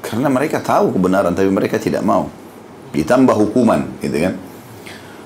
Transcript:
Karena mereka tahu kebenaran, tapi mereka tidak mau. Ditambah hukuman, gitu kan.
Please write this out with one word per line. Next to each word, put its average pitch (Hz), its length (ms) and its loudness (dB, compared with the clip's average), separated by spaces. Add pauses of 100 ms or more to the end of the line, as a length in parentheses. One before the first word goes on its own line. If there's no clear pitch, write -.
Karena 123 240 -2
mereka 139 320 0
tahu 160 400 2
kebenaran, 92 320 2
tapi 95 160 2
mereka 101 320 0
tidak - 240 -2
mau. 92 240 0 (640)
Ditambah 120 440 4
hukuman, 104 520 2 (160)
gitu 71 160 -2
kan. 92 140 0 (920)